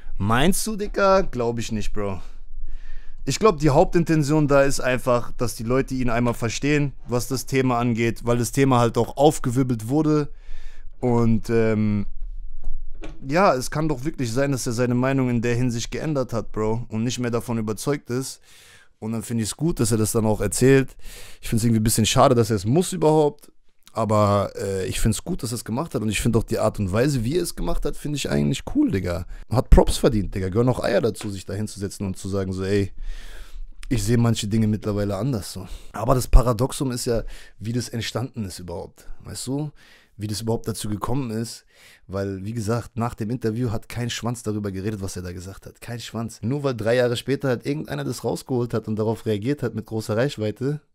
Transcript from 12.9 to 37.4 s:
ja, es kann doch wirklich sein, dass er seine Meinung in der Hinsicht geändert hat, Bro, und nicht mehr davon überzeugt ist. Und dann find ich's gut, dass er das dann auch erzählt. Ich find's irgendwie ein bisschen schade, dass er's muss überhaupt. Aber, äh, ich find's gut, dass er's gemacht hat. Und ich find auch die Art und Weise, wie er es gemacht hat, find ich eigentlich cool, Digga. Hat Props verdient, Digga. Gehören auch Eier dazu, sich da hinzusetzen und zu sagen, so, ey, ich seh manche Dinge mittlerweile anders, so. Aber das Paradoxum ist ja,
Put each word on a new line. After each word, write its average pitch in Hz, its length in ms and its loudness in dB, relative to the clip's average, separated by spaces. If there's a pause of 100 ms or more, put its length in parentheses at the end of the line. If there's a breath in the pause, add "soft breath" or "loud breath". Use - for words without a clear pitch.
ja, 165 280 6
es 127 160 -2
kann 156 160 0
doch 135 160 -2
wirklich 131 280 -2
sein, 139 200 2
dass 127 160 -2
er 123 60 -2
seine 120 220 2
Meinung 131 340 2
in 120 120 2
der 120 140 2
Hinsicht 120 340 0
geändert 131 440 -2
hat, 110 180 -4
Bro, 110 380 0
und 110 140 -2
nicht 120 160 -2
mehr 123 120 -2
davon 117 260 -2
überzeugt 113 520 -4
ist. 131 320 -6 (580 loud breath)
Und 110 140 -6
dann 113 100 -6
find 117 180 -4
ich's 101 160 -4
gut, 165 220 -2
dass 113 120 2
er 117 60 2
das 107 140 2
dann 110 140 2
auch 107 160 2
erzählt. 131 540 4 (460 loud breath)
Ich - 80 -10
find's 110 140 2
irgendwie 117 160 4
ein 107 40 2
bisschen 110 220 4
schade, 131 300 6
dass 117 160 4
er's 101 140 0
muss 160 280 2
überhaupt. 156 580 2 (420)
Aber, 104 640 2
äh, 98 300 -4
ich - 120 -4
find's - 240 2
gut, - 180 -4
dass 113 120 -6
er's 117 100 -8
gemacht 131 320 -6
hat. 120 60 0
Und 107 80 -2
ich 104 100 -2
find 113 160 2
auch 113 80 4
die 104 160 -2
Art 107 200 0
und 98 120 0
Weise, 127 320 2
wie 135 140 -2
er 175 60 0
es - 120 -6
gemacht 170 300 0
hat, 147 100 -2
find 147 220 -6
ich - 120 -4
eigentlich 143 340 0 (120)
cool, 151 160 2
Digga. 92 340 -2 (240 soft breath)
Hat 120 200 0
Props - 280 10
verdient, 110 380 2
Digga. 95 140 -2
Gehören 113 180 2
auch 123 160 0
Eier - 160 2
dazu, 110 300 -2
sich 98 160 -8
da 98 80 -8
hinzusetzen 101 520 -6
und 95 120 -6
zu - 100 -10
sagen, 95 240 -2
so, 92 140 -4
ey, 98 260 2 (960 loud breath)
ich 117 160 0
seh 117 140 2
manche 117 320 2
Dinge 110 180 2
mittlerweile 101 480 -2
anders, 107 380 -4
so. - 120 -12 (280 loud breath)
Aber 127 200 0
das 123 140 0
Paradoxum 127 640 4
ist 120 140 -6
ja, 113 180 0 (360 loud breath)